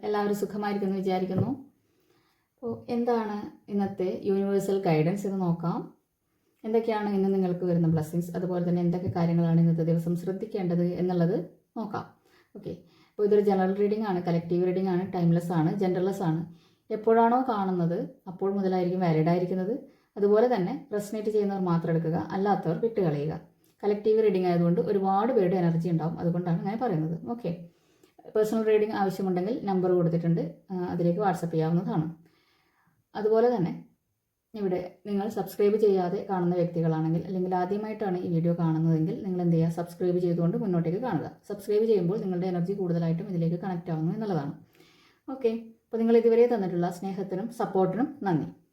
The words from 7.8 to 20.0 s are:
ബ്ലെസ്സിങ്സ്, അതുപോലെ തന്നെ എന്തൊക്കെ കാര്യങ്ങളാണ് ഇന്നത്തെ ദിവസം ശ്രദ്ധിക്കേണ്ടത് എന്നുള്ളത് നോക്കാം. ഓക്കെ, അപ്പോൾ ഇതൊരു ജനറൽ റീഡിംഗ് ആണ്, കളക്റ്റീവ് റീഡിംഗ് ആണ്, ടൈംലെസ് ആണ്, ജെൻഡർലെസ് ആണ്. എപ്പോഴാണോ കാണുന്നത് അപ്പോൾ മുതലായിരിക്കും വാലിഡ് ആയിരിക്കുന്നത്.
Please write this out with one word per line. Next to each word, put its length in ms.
ബ്ലെസ്സിങ്സ്, 440
അതുപോലെ 320
തന്നെ 160
എന്തൊക്കെ 320
കാര്യങ്ങളാണ് 460
ഇന്നത്തെ 280
ദിവസം 320
ശ്രദ്ധിക്കേണ്ടത് 640
എന്നുള്ളത് 360
നോക്കാം. 280
ഓക്കെ, 160
അപ്പോൾ 180
ഇതൊരു 200
ജനറൽ 340
റീഡിംഗ് 260
ആണ്, 180
കളക്റ്റീവ് 440
റീഡിംഗ് 240
ആണ്, 180
ടൈംലെസ് 460
ആണ്, 140
ജെൻഡർലെസ് 480
ആണ്. 100
എപ്പോഴാണോ 420
കാണുന്നത് 480
അപ്പോൾ 240
മുതലായിരിക്കും 480
വാലിഡ് 300
ആയിരിക്കുന്നത്. 380